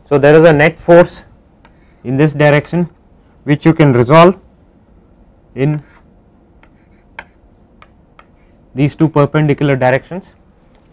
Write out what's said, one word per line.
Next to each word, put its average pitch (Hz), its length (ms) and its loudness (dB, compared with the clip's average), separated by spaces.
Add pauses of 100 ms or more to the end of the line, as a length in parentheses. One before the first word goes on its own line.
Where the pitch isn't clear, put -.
So, 143 140 -2
there 143 180 4
is 160 80 4
a 165 80 4
net 156 260 0
force - 460 0 (800)
in 131 140 -8
this 143 160 -2
direction 147 560 -2 (540)
which 143 220 -4
you 160 80 2
can 151 200 2
resolve 156 460 2 (1160)
in 147 260 -6 (3000)
these 135 200 -4
two 160 120 -2
perpendicular 143 680 -2
directions. 131 580 -6 (600)